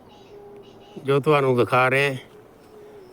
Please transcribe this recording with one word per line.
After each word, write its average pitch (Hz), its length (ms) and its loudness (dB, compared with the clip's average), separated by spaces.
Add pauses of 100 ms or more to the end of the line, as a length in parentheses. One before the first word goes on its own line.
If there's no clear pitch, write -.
(1040)
ਜੋ 139 160 2
ਤੁਹਾਨੂੰ 135 360 2
ਦਿਖਾ 123 320 2
ਰਹੇ 139 200 0
ਹਾਂ। 131 80 -8 (960)